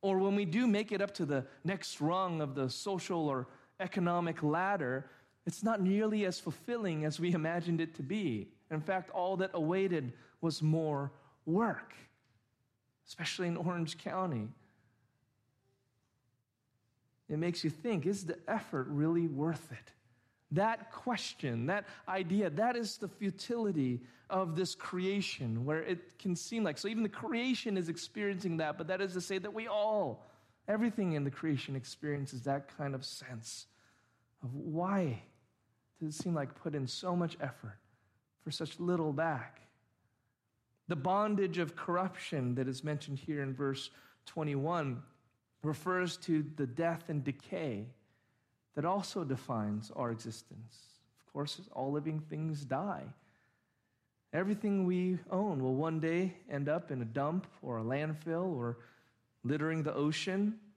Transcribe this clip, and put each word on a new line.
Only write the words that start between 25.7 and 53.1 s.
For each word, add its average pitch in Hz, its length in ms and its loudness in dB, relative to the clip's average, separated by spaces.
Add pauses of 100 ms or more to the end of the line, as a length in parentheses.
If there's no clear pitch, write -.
it - 360 -6
can 180 160 0
seem 226 280 -2
like, 156 140 0
so - 100 -4
even 226 160 0
the 208 60 2
creation 240 680 0
is 170 120 0
experiencing 190 680 -2
that, 151 200 0
but 165 100 -4
that 185 140 0
is 190 120 0
to 180 80 -2
say 190 160 -2
that 202 160 -6
we 220 140 -4
all, 208 580 2 (420)
everything 208 460 2
in 147 100 2
the 139 80 2
creation 139 440 0
experiences 135 680 -4
that 139 340 -2
kind 139 180 -2
of 131 80 -6
sense - 640 -10 (760)
of 123 100 -6
why 165 680 0 (800)
does 156 160 -4
it - 80 -8
seem 175 100 0
like 139 220 -2
put 160 200 -6
in 135 120 0
so 180 280 -2
much 170 260 0
effort 120 360 -6 (640)
for 151 80 -6
such - 280 -6
little 175 340 2
back? 143 480 -2 (1300)
The 170 80 0
bondage 190 600 4
of 170 180 0
corruption 170 800 0
that 127 120 0
is 131 160 -4
mentioned 147 360 -4
here 147 220 -4
in 135 120 -2
verse 135 360 -2 (360)
twenty-one 147 760 0 (640)
refers 180 540 2
to 156 280 2 (120)
the 139 100 0
death 165 400 0
and 147 160 0
decay 135 640 -4 (880)
that 143 80 -2
also 185 400 0
defines 113 720 -2
our 120 160 -2
existence. 113 680 -10 (480)
Of - 60 -20
course, 147 300 -6 (100)
all 135 200 -2
living 151 280 0
things 156 460 -4
die. 131 380 -2 (1300)